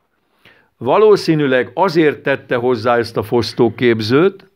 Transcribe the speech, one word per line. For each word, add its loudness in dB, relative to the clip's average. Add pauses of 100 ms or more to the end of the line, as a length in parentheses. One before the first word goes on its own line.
(760)
Valószínűleg 2
azért 0
tette -4
hozzá 0
ezt -4
a -4
fosztóképzőt -2